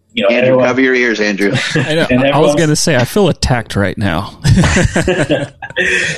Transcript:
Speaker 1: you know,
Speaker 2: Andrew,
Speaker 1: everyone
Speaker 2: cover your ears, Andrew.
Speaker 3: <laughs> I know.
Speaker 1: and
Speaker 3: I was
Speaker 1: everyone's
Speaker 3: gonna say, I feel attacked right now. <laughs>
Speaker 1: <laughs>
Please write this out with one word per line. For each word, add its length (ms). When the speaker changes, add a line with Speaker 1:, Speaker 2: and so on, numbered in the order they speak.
Speaker 1:
you 120
know, 40
Speaker 2:
Andrew, 220
Speaker 1:
everyone 160
Speaker 2:
cover 140
your 140
ears, 260
Andrew. 320
Speaker 3:
<laughs> 100
I 200
know. 160
Speaker 1:
and 100
Speaker 3:
I 60
was 240
Speaker 1:
everyone's 100
Speaker 3:
gonna 160
say, 200
I 80
feel 240
attacked 460
right 240
now. 460
<laughs> 1040
Speaker 1:
<laughs> 60